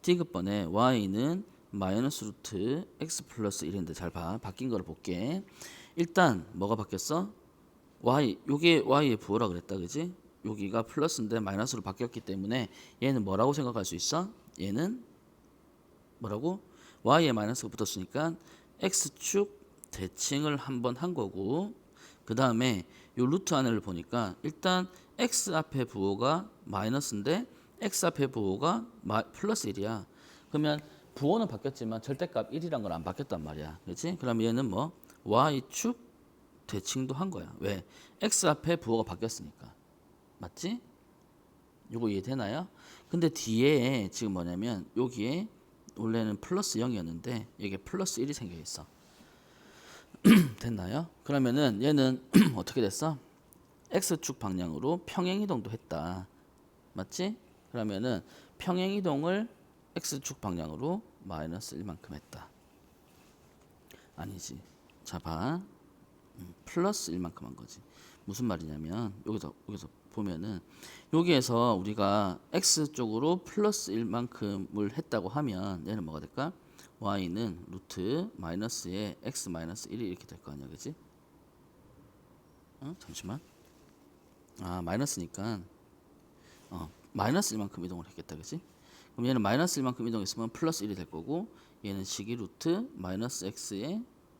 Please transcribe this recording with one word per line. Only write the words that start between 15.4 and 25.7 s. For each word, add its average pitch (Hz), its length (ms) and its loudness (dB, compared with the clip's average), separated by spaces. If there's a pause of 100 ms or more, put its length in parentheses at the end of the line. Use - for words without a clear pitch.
뭐라고? 123 420 -4 (420)
Y에 143 300 8
마이너스가 110 420 0
붙었으니까 131 600 -2 (440)
X축 - 800 0 (320)
대칭을 143 640 -2
한번 123 400 -2
한 175 180 -4
거고, 123 600 -2 (500)
그 113 120 -2
다음에 120 500 4 (320)
요 127 80 4
루트 170 280 2
안을 120 280 4
보니까 92 640 -4
일단 185 440 2 (300)
X 240 360 0
앞에 147 300 0